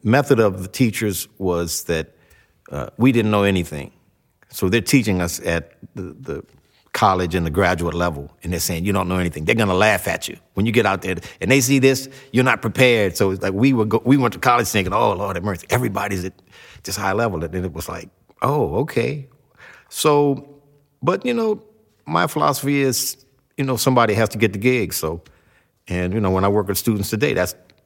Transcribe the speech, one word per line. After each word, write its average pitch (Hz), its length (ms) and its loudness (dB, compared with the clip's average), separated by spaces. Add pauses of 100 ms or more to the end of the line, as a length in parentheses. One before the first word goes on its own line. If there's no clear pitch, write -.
method 127 360 4
of 98 240 2
the 92 40 -10
teachers 107 600 -2 (100)
was 87 480 -2
that, 80 300 -4 (560)
uh, 69 260 -8
we 131 140 4
didn't 107 200 2
know 101 120 4
anything. 87 480 -2 (580)
So 95 200 -2
they're 110 120 2
teaching 101 400 2
us 82 200 -4
at 85 320 -4 (220)
the, 101 80 -10
the 85 400 -10 (500)
college 92 420 2
and 85 100 0
the 82 60 -2
graduate 85 420 0
level, 82 380 -4 (120)
and 87 100 -6
they're 85 80 -4
saying, 87 240 -4
"You 101 80 0
don't 95 160 0
know 90 80 0
anything." 82 280 -2
They're 113 100 2
gonna 104 200 2
laugh 104 320 2
at - 220 -6
you - 80 -14 (160)
when 101 120 0
you 117 60 0
get 107 140 2
out 95 160 0
there. 92 160 -4 (240)
And 95 100 0
they 139 100 6
see 131 180 2
this, 131 280 2 (240)
you're 127 140 2
not 120 160 2
prepared. 110 560 2
So 98 140 2
it's 98 120 -6
like 98 100 -2
we 131 200 4
were 110 120 2
go-, 110 200 0
we 131 120 6
went 123 180 2
to - 40 -12
college 120 280 2
thinking, 95 260 0
"Oh, 107 200 2
Lord 95 220 -4
have 90 80 -6
mercy, 98 260 -6
everybody's 101 540 -2
at 92 100 -8 (500)
this 92 120 -8
high 98 160 -2
level." 101 320 -2
And 80 100 -8
then 92 120 -4
it 82 80 -6
was 85 160 -10
like, 82 200 -12 (320)
"Oh, 123 360 0
okay." 135 500 -2 (640)
So, 147 580 2 (560)
but, 185 220 -2
you 240 80 0
know, 220 280 -2 (440)
my 165 220 0
philosophy 143 540 0
is, - 360 -2 (400)
you 139 80 -4
know, 131 100 -4
somebody 117 380 4
has 107 160 2
to - 80 -8
get 101 160 2
the 101 60 -6
gig. 113 340 0
So, 82 280 -6 (640)
and, 90 260 -4
you 110 60 -2
know, 95 120 0
when 95 120 2
I 101 40 2
work 101 200 2
with 98 100 -2
students 104 320 -2
today, 117 240 -2
that's, 90 220 -2 (300)